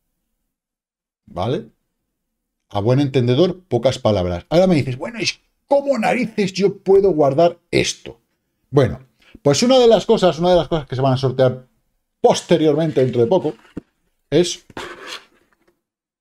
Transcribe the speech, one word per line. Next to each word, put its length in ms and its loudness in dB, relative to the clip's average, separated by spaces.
¿vale? 420 -8
A 100 -6
buen 220 0
entendedor, 640 0
pocas 320 -2
palabras. 480 -2
Ahora 200 2
me 80 2
dices, 220 -4
"Bueno, 220 -12
¿y 80 -6
cómo 320 0
narices 540 -2
yo 240 -2
puedo 340 4
guardar 480 2
esto?". 500 -6
Bueno, 360 0
pues 220 0
una 160 4
de 100 4
las 160 2
cosas, 340 0
una 120 0
de 40 4
las 140 0
cosas 180 -6
que 80 -10
se 60 -4
van 100 0
a 60 0
sortear 560 -2
posteriormente, 800 0
dentro 180 0
de 60 2
poco, 260 -2
es, 360 -2